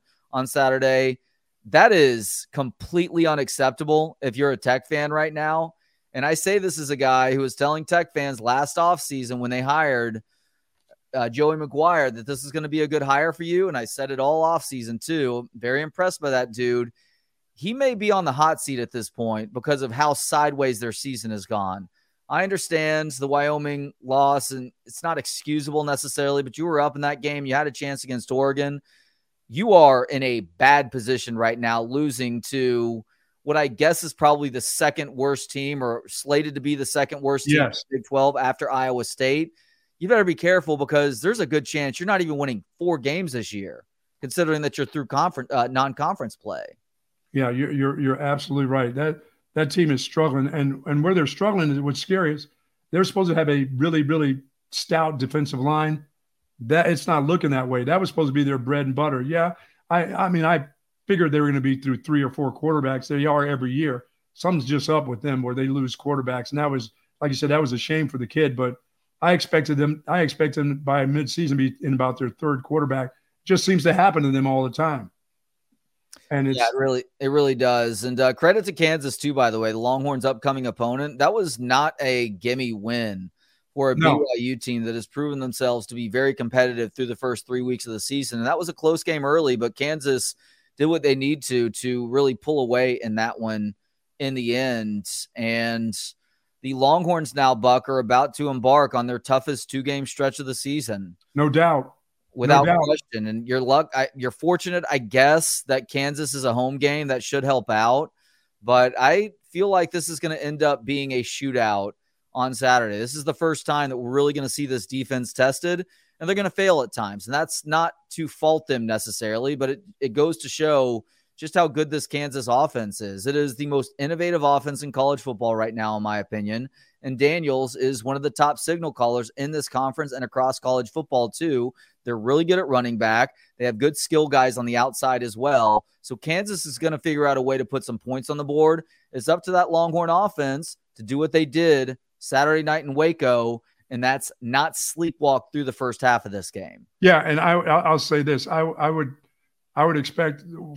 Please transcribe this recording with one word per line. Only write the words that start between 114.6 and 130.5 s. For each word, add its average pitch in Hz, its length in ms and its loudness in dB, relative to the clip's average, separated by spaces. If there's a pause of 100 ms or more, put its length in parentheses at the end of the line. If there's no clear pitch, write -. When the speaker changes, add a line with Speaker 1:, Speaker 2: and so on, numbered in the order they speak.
Speaker 1:
this 127 200 -4
defense 127 460 -6
tested, 175 540 0 (340)
and 165 80 -8
they're 190 80 0
gonna 196 140 -2
fail 185 320 2
at 113 120 -6
times. 101 320 -6
And 120 80 -8
that's 156 320 -4
not 160 280 0 (180)
to 160 160 -8
fault 156 400 0
them 123 180 -2
necessarily, 113 680 -4
but 131 140 -2
it, 143 140 -6 (160)
it 131 140 -4
goes 156 260 2
to 135 100 -12
show 131 560 0 (300)
just 156 200 -8
how 175 140 4
good 147 200 -2
this 143 160 -4
Kansas 139 440 -6
offense 120 500 0
is. 98 260 -10
It 139 100 -2
is 147 200 0
the 143 100 -6
most 143 320 -2
innovative 165 460 -2
offense 143 400 2
in 143 80 -10
college 135 300 0
football 117 340 -4
right 113 180 -2
now, 110 220 -4
in 104 80 -4
my 104 160 -4
opinion. 107 500 -6 (320)
And 131 160 -8
Daniels 135 600 0
is 131 260 -2
one 135 140 -4
of 139 60 -8
the 147 60 -2
top 147 300 0
signal 165 320 -4
callers 120 460 -2
in 139 140 -6
this 151 180 -6
conference 135 420 -4
and 127 140 -8
across 131 340 -2